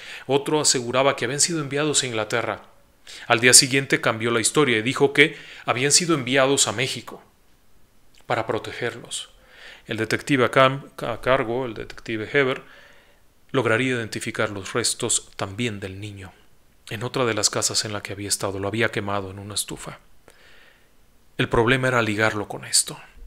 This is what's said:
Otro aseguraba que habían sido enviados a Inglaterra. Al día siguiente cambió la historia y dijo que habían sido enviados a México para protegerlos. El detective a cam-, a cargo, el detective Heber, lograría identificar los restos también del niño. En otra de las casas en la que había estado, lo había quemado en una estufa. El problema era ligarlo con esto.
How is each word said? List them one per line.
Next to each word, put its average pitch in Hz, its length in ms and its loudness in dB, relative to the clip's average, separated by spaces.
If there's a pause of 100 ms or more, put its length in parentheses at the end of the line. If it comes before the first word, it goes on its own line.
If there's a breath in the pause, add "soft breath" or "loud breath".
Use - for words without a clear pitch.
(260 loud breath)
Otro 143 340 2
aseguraba 131 560 2
que - 80 -4
habían 135 160 -2
sido 165 200 0
enviados 143 420 0
a 135 40 -4
Inglaterra. 107 560 -2 (640 loud breath)
Al 117 140 6
día 123 140 8
siguiente 135 480 4
cambió 113 280 0
la 117 100 2
historia 127 380 2
y 110 40 2
dijo 135 320 2
que 151 240 4 (260 loud breath)
habían 131 280 0
sido 165 220 4
enviados 135 540 2
a 110 40 0
México 117 500 -6 (1040)
para 113 200 -2
protegerlos. 113 840 -6 (560 loud breath)
El 120 100 -4
detective 120 480 2
a 110 60 2
cam-, 135 480 4
a 120 240 -6
cargo, 127 420 0
el 120 80 -8
detective 110 580 -8
Heber, 135 340 0 (880 loud breath)
lograría 123 420 2
identificar 113 560 -4
los 98 240 -8
restos - 640 -2
también 104 440 -4
del 95 200 -10
niño. 101 340 -14 (560)
En 113 120 -8
otra 123 220 0
de 117 80 2
las 104 160 0
casas - 380 -2
en 107 80 -6
la 101 80 -8
que - 100 -10
había 101 160 -8
estado, 98 300 -2
lo 98 100 -2
había 110 220 0
quemado 101 400 -4
en 98 80 -14
una 101 160 -12
estufa. - 460 -10 (1400 soft breath)
El 123 120 -2
problema 127 380 4
era 123 120 2
ligarlo 107 480 0
con - 160 -12
esto. - 340 0 (280)